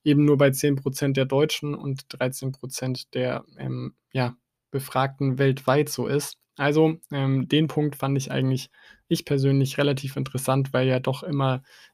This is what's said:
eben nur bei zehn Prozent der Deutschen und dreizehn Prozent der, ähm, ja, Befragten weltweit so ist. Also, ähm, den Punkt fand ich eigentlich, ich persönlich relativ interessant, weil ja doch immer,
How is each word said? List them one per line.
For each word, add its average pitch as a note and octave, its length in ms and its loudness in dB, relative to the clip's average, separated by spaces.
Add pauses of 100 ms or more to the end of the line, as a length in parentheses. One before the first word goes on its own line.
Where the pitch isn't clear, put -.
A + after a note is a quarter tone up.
eben D3 220 4
nur D3 120 6
bei C#3 140 6
zehn C#3+ 240 0
Prozent C3+ 420 -2
der C3+ 100 2
Deutschen C#3+ 500 0
und C#3 320 -8
dreizehn B2+ 420 -6
Prozent C3 640 -8
der, B2+ 300 -4 (120)
ähm, B2+ 380 -8 (180)
ja, B2 240 -2 (360)
Befragten C3+ 680 -2
weltweit C#3 500 2
so - 200 -4
ist. C#3+ 300 -4 (180)
Also, D#3 400 2 (160)
ähm, C3+ 360 0
den D3+ 200 4
Punkt D3+ 260 -2
fand C#3 240 -2
ich C3+ 140 -6
eigentlich, C3 360 -2 (380)
ich - 180 -2
persönlich C#3 540 2
relativ C#3+ 380 -2
interessant, C3+ 560 -2
weil C3 160 2
ja B2+ 100 2
doch C3+ 240 -4
immer, C3+ 400 -2 (320)